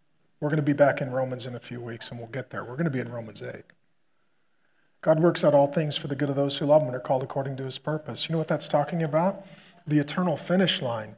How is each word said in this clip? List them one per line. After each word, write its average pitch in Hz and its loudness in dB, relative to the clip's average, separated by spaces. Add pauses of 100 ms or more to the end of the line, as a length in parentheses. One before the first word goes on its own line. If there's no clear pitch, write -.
(380)
We're 151 -4
gonna 156 2
be 143 2
back 143 6
in 135 -4
Romans 127 -4
in 123 -10
a 120 -10
few 120 -12
weeks, 113 -10
and 120 -12
we'll 120 -12
get 123 -10
there. 101 -8
We're 120 -12
gonna 165 0
be 127 -2
in 117 -6
Romans 113 -10
eight. 123 -12 (1400)
"God 156 4
works 170 4
out 147 6
all 143 6
things 151 -2
for - -6
the 139 -4
good 139 0
of 139 -2
those 143 0
who 156 -2
love 147 6
him 139 -4
and 123 -6
are 127 -8
called 135 0
according 135 -6
to 131 -8
his 131 -8
purpose." - -6
You - -4
know 165 0
what 156 -2
that's 151 -2
talking - 0
about? 165 0 (440)
The 151 2
eternal 156 0
finish 175 2
line. 113 -6